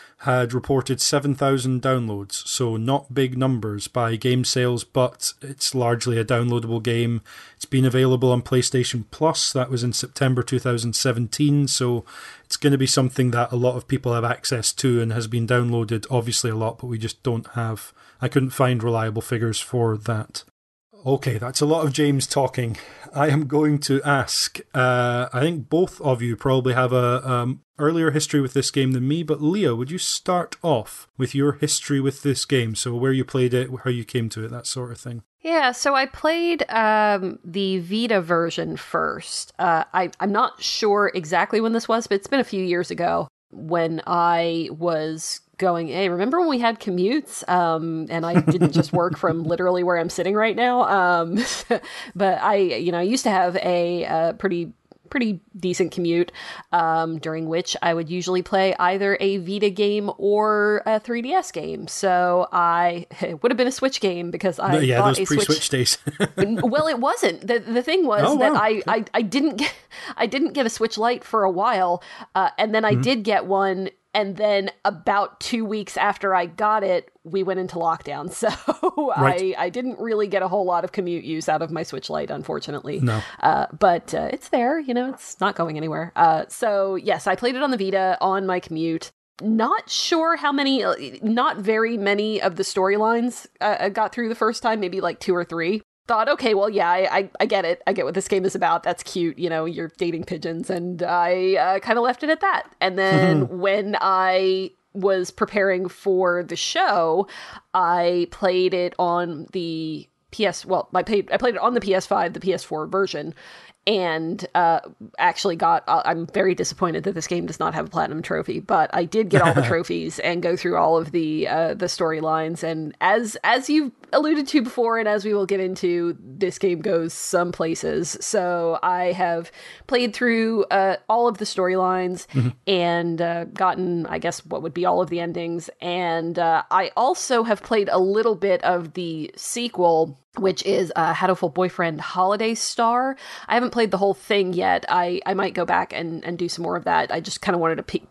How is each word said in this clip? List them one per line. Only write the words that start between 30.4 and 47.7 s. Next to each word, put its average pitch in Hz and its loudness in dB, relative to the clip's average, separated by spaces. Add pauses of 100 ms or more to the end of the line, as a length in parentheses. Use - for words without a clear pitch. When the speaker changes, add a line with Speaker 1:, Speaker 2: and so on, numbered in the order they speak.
Speaker 1:
off - -2
with 131 -2
your 139 4
history 143 -2
with 135 -2
this 139 0
game? 117 0
So 120 -4
where 131 0
you 131 2
played 127 0
it, 127 0 (140)
how 135 -2
you 120 -2
came 117 -2
to 110 -8
it, 113 -10
that 120 -12
sort 123 -8
of 117 -16
thing. 117 -12 (180)
Speaker 2:
Yeah, 311 2
so 277 0
I 269 2
played, 330 0
um, 214 2
the 190 -2
Vita 208 0
version 165 -2
first. - -6
Uh, 165 2 (100)
I, 180 0 (120)
I'm 196 0
not 220 0
sure 202 2
exactly 180 0
when 226 0
this 226 -2
was, 233 0
but 202 0
it's 196 -4
been 269 0
a 247 2
few 190 -4
years 175 0
ago 170 -2 (240)
when 165 -2
I 170 2
was 160 -4 (160)
going, 170 0
"Hey, 180 0
remember 214 0
when 339 2
we 262 2
had 226 0
commutes?" 202 -2
Um, 165 0